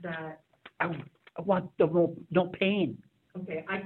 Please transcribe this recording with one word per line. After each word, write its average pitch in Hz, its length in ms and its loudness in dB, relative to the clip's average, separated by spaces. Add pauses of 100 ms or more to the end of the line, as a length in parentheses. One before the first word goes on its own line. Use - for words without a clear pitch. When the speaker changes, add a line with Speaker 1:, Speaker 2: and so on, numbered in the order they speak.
Speaker 1:
that 160 380 -8 (380)
Speaker 2:
I, 170 160 -2 (400)
I 180 60 -8
want 185 380 0
the 170 80 8
no, 170 280 4 (140)
no 180 180 4
pain. 190 480 0 (400)
Speaker 1:
Okay, 180 320 -6
I 190 180 -2